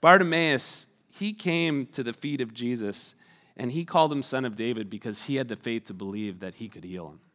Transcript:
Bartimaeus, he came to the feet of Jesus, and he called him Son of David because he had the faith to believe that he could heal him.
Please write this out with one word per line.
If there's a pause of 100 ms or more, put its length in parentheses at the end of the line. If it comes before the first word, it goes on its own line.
Bartimaeus, (240)
he
came
to
the
feet
of
Jesus, (400)
and
he
called
him
Son
of
David
because
he
had
the
faith
to
believe
that
he
could
heal
him. (140)